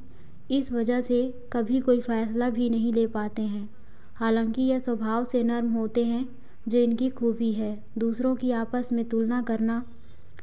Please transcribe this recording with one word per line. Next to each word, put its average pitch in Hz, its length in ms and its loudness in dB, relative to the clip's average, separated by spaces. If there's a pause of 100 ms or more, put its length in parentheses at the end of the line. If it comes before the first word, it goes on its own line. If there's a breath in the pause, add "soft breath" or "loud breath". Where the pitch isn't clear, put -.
(520 loud breath)
इस 262 200 0
वजह 240 300 2
से 247 520 0
कभी 240 260 2
कोई 247 220 4
फैसला 233 480 0
भी 240 200 2
नहीं 226 240 2
ले 226 140 4
पाते 214 340 -2
हैं। 208 280 -4 (460 soft breath)
हालांकि 226 460 2
यह 262 180 4
स्वभाव 233 460 0
से 240 180 2
नर्म 233 280 2
होते 226 340 2
हैं, 233 240 0 (380 loud breath)
जो 226 100 2
इनकी 240 320 4
खूबी 233 420 0
है। 208 320 -2 (140)
दूसरों 233 380 0
की 247 160 0
आपस 233 400 -2
में 233 140 0
तुलना 233 360 2
करना 226 420 0 (600 loud breath)